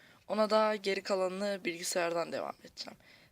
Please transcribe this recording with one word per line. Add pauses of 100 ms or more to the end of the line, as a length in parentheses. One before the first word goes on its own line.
(280)
Ona
da
geri
kalanını
bilgisayardan
devam
edeceğim. (340)